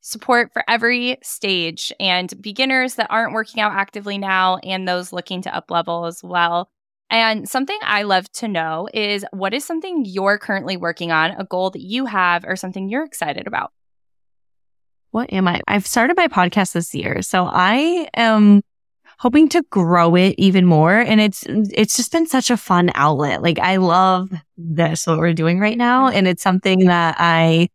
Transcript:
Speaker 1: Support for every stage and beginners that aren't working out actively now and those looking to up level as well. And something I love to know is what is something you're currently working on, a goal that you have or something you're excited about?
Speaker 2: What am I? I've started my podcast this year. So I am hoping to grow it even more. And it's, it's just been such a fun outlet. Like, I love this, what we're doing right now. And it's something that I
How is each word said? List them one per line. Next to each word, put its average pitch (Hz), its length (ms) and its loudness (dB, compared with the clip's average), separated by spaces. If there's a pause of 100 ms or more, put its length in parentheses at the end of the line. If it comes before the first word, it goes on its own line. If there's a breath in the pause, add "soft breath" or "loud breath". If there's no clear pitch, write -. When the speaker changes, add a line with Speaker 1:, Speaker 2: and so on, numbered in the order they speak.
Speaker 1:
Support 240 500 -2
for - 160 -6
every 240 560 0
stage 175 720 -6
and 180 440 -2
beginners 254 540 -4
that 220 140 -4
aren't 226 220 -2
working 220 300 -6
out 208 100 -2
actively 202 460 -6
now 185 400 0
and 185 280 -8
those 180 280 -4
looking 180 300 -8
to - 120 -8
up - 160 -10
level 170 340 -4
as 170 160 -10
well. 175 480 -2 (400)
And 220 380 0
something 277 360 -6
I 208 200 -2
love 190 300 -2
to 226 160 -8
know 160 440 -6
is 208 380 -4
what 196 220 -6
is 285 100 -4
something 330 400 -6
you're 196 340 -2
currently 190 380 -6
working 170 380 -4
on, 160 180 0
a 190 140 -10
goal 185 240 -4
that 185 120 -12
you 226 240 -6
have 180 400 0
or 185 120 -6
something 190 320 -8
you're 277 160 -4
excited - 420 -8
about? - 240 -6 (1400)
Speaker 2:
What 220 200 -6
am 190 160 0
I? 175 220 -2
I've 202 180 0
started 269 300 2
my 339 100 4
podcast 185 460 0
this - 200 -4
year. - 280 -6
So 180 280 0
I 285 640 0
am 208 480 6 (580 soft breath)
hoping 285 300 4
to 339 220 2
grow 170 420 4
it 185 240 4
even 190 260 4
more. 170 320 6
And 220 240 2
it's, 214 280 0
it's 208 500 0
just 240 140 -4
been 330 160 0
such 262 240 0
a 233 60 2
fun 175 360 2
outlet. 143 480 0
Like, 170 160 0
I 190 200 0
love 185 520 2 (280)
this, 160 500 -2
what 160 100 2
we're 165 160 2
doing 165 260 0
right 214 180 0
now. 247 320 2
And 196 180 2
it's 180 160 -2
something 185 420 4
that 170 320 4
I 165 580 4